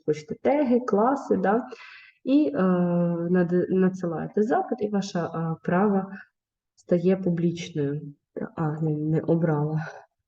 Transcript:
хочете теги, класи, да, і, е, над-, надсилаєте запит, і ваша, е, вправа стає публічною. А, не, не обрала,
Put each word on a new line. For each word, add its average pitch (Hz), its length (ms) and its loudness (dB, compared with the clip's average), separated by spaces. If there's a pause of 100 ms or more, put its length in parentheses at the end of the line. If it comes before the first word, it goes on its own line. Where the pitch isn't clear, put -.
хочете - 360 -4
теги, 247 380 2
класи, 226 560 2
да, 202 300 0 (580)
і, 285 300 2
е, 185 80 2 (680)
над-, 180 400 2
надсилаєте 185 720 0
запит, 277 380 0
і 208 80 -2
ваша, 190 380 -2
е, 165 340 -4
вправа 190 460 2 (720)
стає 180 400 0
публічною. 165 840 -2 (340)
А, 156 460 -6
не, 156 160 0
не 156 240 0
обрала, 156 680 0 (400)